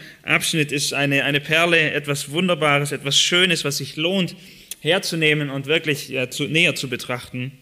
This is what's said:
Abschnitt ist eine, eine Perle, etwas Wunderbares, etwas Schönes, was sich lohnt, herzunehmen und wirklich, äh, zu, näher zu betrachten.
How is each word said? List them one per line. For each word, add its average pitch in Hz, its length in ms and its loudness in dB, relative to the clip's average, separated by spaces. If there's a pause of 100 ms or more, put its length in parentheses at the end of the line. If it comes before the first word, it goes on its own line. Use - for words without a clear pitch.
(220)
Abschnitt 156 480 0
ist 143 220 -2
eine, 139 320 2
eine 143 160 0
Perle, 160 520 2
etwas 143 380 -4
Wunderbares, 151 600 2
etwas 135 260 -2
Schönes, 180 460 2
was 143 140 -2
sich - 180 -10
lohnt, 175 400 0 (440)
herzunehmen 156 680 2
und 135 160 -6
wirklich, 151 480 -2
äh, 127 160 -2
zu, - 160 -6
näher 156 300 2
zu 131 160 -6
betrachten. 123 720 -8